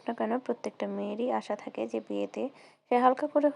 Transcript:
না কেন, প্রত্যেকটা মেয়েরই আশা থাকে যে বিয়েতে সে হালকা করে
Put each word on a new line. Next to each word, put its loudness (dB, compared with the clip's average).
না 0
কেন, 0
প্রত্যেকটা -4
মেয়েরই -2
আশা -2
থাকে -4
যে -4
বিয়েতে -4
সে 6
হালকা 4
করে 4